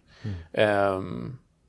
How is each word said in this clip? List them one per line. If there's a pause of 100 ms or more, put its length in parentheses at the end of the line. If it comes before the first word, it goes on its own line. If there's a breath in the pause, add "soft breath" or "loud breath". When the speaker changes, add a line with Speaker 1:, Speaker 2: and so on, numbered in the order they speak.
(220 loud breath)
Speaker 1:
Mm. (160 loud breath)
Speaker 2:
Ehm, (300)